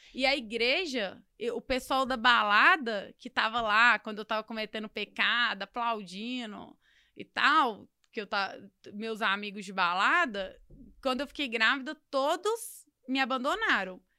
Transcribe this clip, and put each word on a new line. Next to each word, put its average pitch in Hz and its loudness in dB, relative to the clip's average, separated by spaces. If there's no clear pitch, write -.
E 247 0
a 262 4
igreja, 247 -2
e 233 -4
o - -6
pessoal 262 -2
da 254 -2
balada 226 4
que - -16
tava 226 0
lá, 220 6
quando 214 -8
eu 214 -10
tava 220 -2
cometendo 220 -8
pecado, 208 0
aplaudindo 220 -8
e - -14
tal, 247 2
que - -8
eu 202 -8
ta-, 196 -2
meus 220 -8
amigos 202 -2
de 185 -12
balada, 196 0
quando 254 -2
eu 277 -4
fiquei 285 -6
grávida, 240 0
todos 359 -2
me 262 0
abandonaram. 262 -2